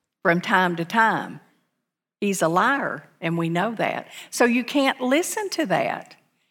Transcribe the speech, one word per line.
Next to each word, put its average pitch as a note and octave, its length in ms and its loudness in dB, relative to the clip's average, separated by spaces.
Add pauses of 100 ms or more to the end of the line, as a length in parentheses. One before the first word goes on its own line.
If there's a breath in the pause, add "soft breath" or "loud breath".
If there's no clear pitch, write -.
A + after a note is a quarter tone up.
(240)
from F3 180 2
time F#3 360 2
to E3 80 -4
time. E3 540 0 (800)
He's G3+ 220 0
a E3 80 4
liar, G3+ 540 0 (180)
and E3 160 -2
we E3 120 0
know F#3 260 0
that. - 320 -4 (220 loud breath)
So - 160 4
you A#3+ 180 4
can't C4+ 380 0
listen F4+ 500 0
to D#4+ 160 -2
that. - 480 -2 (360)